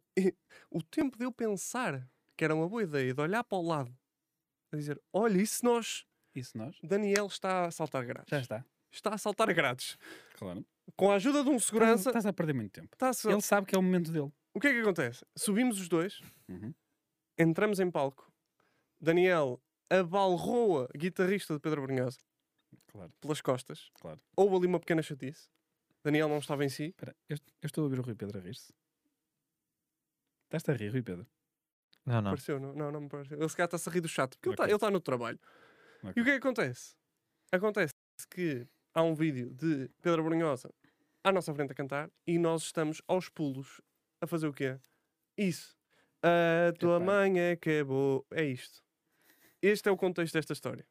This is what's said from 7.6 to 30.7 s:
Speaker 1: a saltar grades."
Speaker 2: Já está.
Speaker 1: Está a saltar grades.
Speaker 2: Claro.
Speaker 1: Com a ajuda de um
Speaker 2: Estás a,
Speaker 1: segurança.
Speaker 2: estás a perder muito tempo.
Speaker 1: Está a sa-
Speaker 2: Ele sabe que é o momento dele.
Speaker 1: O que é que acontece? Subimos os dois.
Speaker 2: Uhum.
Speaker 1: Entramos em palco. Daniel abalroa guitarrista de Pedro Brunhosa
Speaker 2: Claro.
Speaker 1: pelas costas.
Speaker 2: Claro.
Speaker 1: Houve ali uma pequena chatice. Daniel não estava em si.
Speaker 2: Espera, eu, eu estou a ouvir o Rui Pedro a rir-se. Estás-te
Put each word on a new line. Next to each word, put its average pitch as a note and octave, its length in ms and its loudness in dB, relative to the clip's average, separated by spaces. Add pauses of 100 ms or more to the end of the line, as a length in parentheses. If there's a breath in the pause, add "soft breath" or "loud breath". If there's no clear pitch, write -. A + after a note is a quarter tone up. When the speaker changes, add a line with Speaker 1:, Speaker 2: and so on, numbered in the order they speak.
Speaker 1:
a E3+ 60 -4
saltar C#3 340 -4
grades." - 240 -10
Speaker 2:
Já C#3+ 120 0
está. A#2 220 -6 (280)
Speaker 1:
Está G#3+ 240 -6
a - 20 -4
saltar G#3+ 380 0
grades. C3+ 420 0 (380 loud breath)
Speaker 2:
Claro. F#2+ 280 -10 (320)
Speaker 1:
Com F#3+ 160 6
a G3+ 40 6
ajuda C4+ 280 2
de B3+ 60 2
um D4 60 4
Speaker 2:
Estás A#3 80 0
a, - 40 -2
Speaker 1:
segurança. A3+ 440 4
Speaker 2:
estás A3 160 0
a F#3+ 60 0
perder D#3 200 0
muito A2 200 -4
tempo. E2+ 200 -16
Speaker 1:
Está C4 160 0
a B3 40 0
sa- - 180 0
Speaker 2:
Ele G#3 100 2
sabe G3+ 240 2
que - 100 -2
é F#3+ 40 6
o - 20 4
momento F3+ 300 2
dele. D3 200 -2 (220)
Speaker 1:
O G3+ 60 -4
que C4+ 80 2
é C#4 60 4
que A#3 80 0
acontece? D#3 440 -2 (100)
Subimos G#3+ 460 0
os F3 80 -10
dois. E3+ 320 -2 (260)
Speaker 2:
Uhum. G#2 260 -12 (640)
Speaker 1:
Entramos F3+ 420 2
em F3+ 120 2
palco. C#3 400 -4 (680)
Daniel D#3+ 600 4 (280)
abalroa F#3 1040 2
guitarrista F3+ 580 -2
de D3 60 -4
Pedro D3+ 240 -2
Brunhosa B2+ 360 -2 (680)
Speaker 2:
Claro. F#2 320 -18
Speaker 1:
pelas D3 220 -6
costas. - 480 -4 (100)
Speaker 2:
Claro. D#3 200 -16 (160)
Speaker 1:
Houve F#3+ 220 4
ali F3+ 100 2
uma F3 120 2
pequena D#3+ 220 0
chatice. C#3 480 -10 (540)
Daniel D3+ 260 2
não D3+ 80 0
estava C#3+ 260 -4
em C#3 60 0
si. D3 160 -8
Speaker 2:
Espera, - 300 -14 (120)
eu, D3 100 -8 (240)
eu D#3 60 -8
estou D#3+ 160 -4
a - 20 0
ouvir C3 140 -2
o B2 40 -4
Rui A#2+ 120 -8
Pedro A2 240 -10
a - 20 -14
rir-se. - 320 -16 (1700)
Estás-te - 260 -4